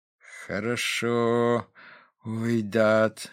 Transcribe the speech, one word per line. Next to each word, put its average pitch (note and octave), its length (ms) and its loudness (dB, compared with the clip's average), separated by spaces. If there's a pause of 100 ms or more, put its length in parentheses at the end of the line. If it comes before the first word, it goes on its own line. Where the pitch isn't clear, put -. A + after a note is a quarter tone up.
(460)
«Хорошо, A#2 1300 -2 (520)
Увейдат», A2 1080 0